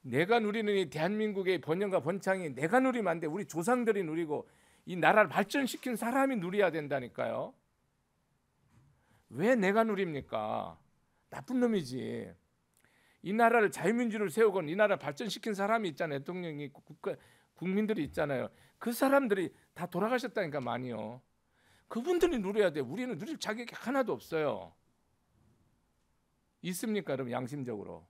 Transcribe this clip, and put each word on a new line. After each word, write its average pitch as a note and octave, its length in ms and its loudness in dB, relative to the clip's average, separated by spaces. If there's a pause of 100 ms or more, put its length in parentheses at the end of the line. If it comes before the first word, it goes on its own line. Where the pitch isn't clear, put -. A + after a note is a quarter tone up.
내가 E3+ 380 2
누리는 G#3 360 0
이 F#3 140 0
대한민국의 F#3 680 0
번영과 F#3 420 0
번창이 F#3 520 -2
내가 E3 260 2
누리면 B3 320 2
안 E3 80 -2
돼. E3 60 -6
우리 E3 200 -4
조상들이 A3 580 0
누리고, D#3 440 -4 (380)
이 F3 100 -8
나라를 F3+ 340 6
발전시킨 B3 640 0
사람이 C4 400 0
누려야 F#3 360 2
된다니까요. C3+ 800 -4 (1800)
왜 F#3+ 260 2
내가 G3+ 280 4
누립니까? A#2 960 -2 (500)
나쁜 B3 300 -4
놈이지. B2 760 -2 (880)
이 F#3 120 -4
나라를 A3+ 360 6
자유민주를 G#3+ 600 0
세우건, F#3+ 400 4
이 F3 80 -2
나라를 G3+ 200 4
발전시킨 G3 560 -6
사람이 G3+ 360 0
있잖아요. D3 300 -4
대통령이, D3+ 500 -8
국가, - 480 -10 (360)
국민들이 G3 520 0
있잖아요. C#3+ 420 -2 (300)
그 A#3+ 160 -4
사람들이 B3+ 600 2 (200)
다 F3 140 -6
돌아가셨다니까, G3 760 -2
많이요. A#2+ 600 -6 (680)
그분들이 E4+ 500 2
누려야 G3+ 320 2
돼. D3 80 -4
우리는 F#3+ 380 -4
누릴 C4 200 -8
자격이 A3+ 380 -6
하나도 A#3+ 380 -2
없어요. A#2 600 -4 (1900)
있습니까, F#3 500 -4
여러분, B2+ 220 -2
양심적으로? A2+ 760 -6